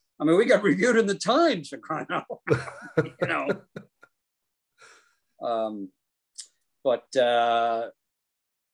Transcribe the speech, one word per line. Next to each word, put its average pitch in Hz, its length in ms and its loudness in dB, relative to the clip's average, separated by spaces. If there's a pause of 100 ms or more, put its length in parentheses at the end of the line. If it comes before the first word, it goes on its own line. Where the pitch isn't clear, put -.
(220)
I - 20 0
mean, 160 140 4
we 233 80 4
got 208 180 4
reviewed 202 320 2
in 220 120 2
the 196 100 -2
Times 240 500 0
for 175 120 -14
crying - 300 -8
out - 160 -6 (240)
loud, 139 120 0 (360)
<laughs> 139 140 -2 (100)
you 175 60 -2
know. 156 200 -4 (2000)
Um, 110 460 -4 (960)
but, - 320 -2
uh, 117 720 2 (840)